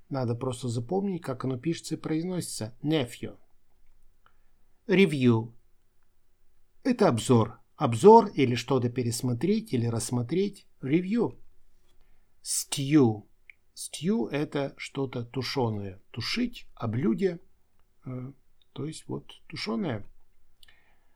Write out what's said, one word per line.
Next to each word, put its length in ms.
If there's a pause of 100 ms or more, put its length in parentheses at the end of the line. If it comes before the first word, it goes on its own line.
(100)
Надо 240
просто 340
запомнить, 540
как 220
оно 120
пишется 380
и 40
произносится. 840
Nephew. 540 (1500)
Review. 640 (1300)
Это 260
обзор. 520 (160)
Обзор 500
или 280
что-то 340
пересмотреть, 840
или 140
рассмотреть. 800 (140)
Review. 580 (1040)
Stew. 800 (500)
Stew — 560
это 460
что-то 480
тушеное. 760 (100)
Тушить, 640
о 120
блюде, 540 (640)
э, 280 (400)
то 140
есть 220
вот 240 (160)
тушеное. 580 (1080)